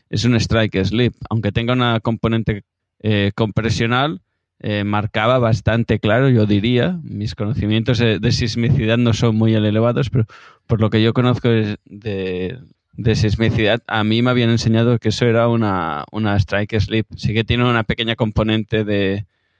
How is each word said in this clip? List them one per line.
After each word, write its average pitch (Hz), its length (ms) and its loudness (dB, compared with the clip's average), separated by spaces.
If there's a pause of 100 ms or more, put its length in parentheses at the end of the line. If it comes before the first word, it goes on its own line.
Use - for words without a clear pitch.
es 104 160 -4
un 123 100 4
strike 104 480 0
slip. 110 300 0 (160)
Aunque 101 220 -2
tenga 117 220 -2
una 120 260 0
componente, 113 640 -2 (400)
eh, 101 320 0
compresional, 117 840 -2 (380)
eh, 104 240 -4
marcaba 104 540 0
bastante 113 640 0
claro, 120 300 2
yo 110 180 4
diría. 120 560 0
Mis 107 320 -8
conocimientos 107 640 -2
de, 110 180 2
de 113 140 0
sismicidad 117 640 0
no 120 160 2
son 113 220 2
muy 110 180 2
elevados, 110 560 0
pero 107 160 0 (400)
por 107 160 0
lo 110 80 2
que 110 140 2
yo 113 100 2
conozco 123 360 2
de, 110 360 0
de, 92 720 -6 (360)
de 110 220 0
sismicidad, 110 720 2
a 107 180 -2
mí 113 160 2
me 123 80 2
habían 120 220 2
enseñado 117 480 2
que - 100 -2
eso - 160 -2
era 117 240 2
una, 92 640 0
una 104 260 -2
strike 101 420 -2
slip. 107 280 -2 (100)
Sí - 160 -4
que 110 100 0
tiene 120 220 0
una 120 180 0
pequeña 113 320 -4
componente 110 720 -2
de, 101 400 -2 (340)